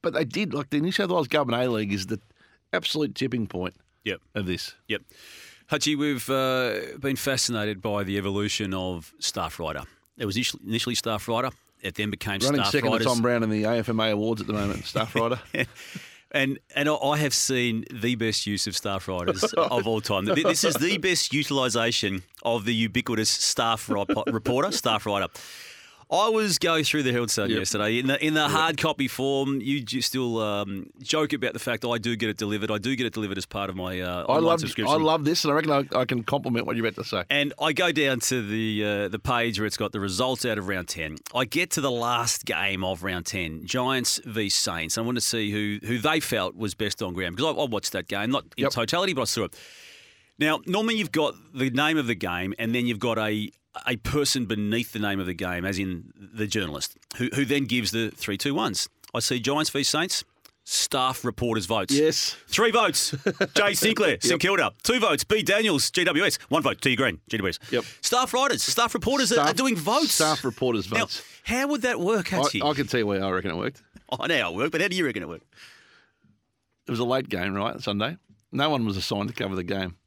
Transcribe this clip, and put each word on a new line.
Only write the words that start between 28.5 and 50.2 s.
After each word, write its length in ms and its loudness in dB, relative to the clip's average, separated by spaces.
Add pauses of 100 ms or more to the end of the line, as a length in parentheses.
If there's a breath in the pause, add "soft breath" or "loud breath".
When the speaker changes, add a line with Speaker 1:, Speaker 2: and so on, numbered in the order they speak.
Speaker 2:
hard 260 2
copy 300 0
form. 520 0
You 200 0
j-, 200 -4
still, 380 0
um, 480 -2 (160)
joke 300 0
about 200 -2
the 60 -10
fact 240 -2
that 60 -2
I 100 0
do 160 -2
get 140 0
it 80 -2
delivered. 340 -2
I 80 0
do 160 -2
get 120 -2
it 60 -4
delivered 260 -4
as 60 -6
part 260 -6
of 40 -10
my, 260 -4
uh, 200 -4
Speaker 1:
I 160 2
Speaker 2:
online 80 4
Speaker 1:
love, 160 4
Speaker 2:
subscription. 340 0
Speaker 1:
I 80 4
love 220 4
this, 200 2
and 60 2
I 60 4
reckon 160 2
I, 260 2
I 60 4
can 180 -2
compliment 420 0
what 120 -2
you're 100 0
about 160 -2
to 60 -6
say. 200 -2
Speaker 2:
And 320 2
I 120 2
go 180 2
down 300 2
to 200 0
the, 440 0
uh, 240 0
the 100 -6
page 400 0
where 80 0
it's 100 -2
got 140 -2
the 80 -6
results 460 0
out 140 0
of 100 -4
round 180 -2
ten. 300 -8 (180)
I 100 2
get 280 2
to 80 0
the 100 2
last 540 0
game 400 0
of 180 -2
round 240 -4
ten, 400 -4
Giants 580 0
v 240 -2
Saints. 500 0
I 20 -2
want 160 -2
to 40 0
see 300 0
who, 340 -2
who 140 0
they 220 2
felt 340 -2
was 220 -4
best 260 -2
on 120 -4
ground, 200 -4
because 180 0
I, 80 -2
I 60 2
watched 280 -2
that 120 -4
game, 240 -2
not 140 -2 (120)
in 60 -2
Speaker 1:
Yep. 80 2
Speaker 2:
totality, 420 0
but 100 0
I 20 2
saw 220 0
it. 80 -10 (840 loud breath)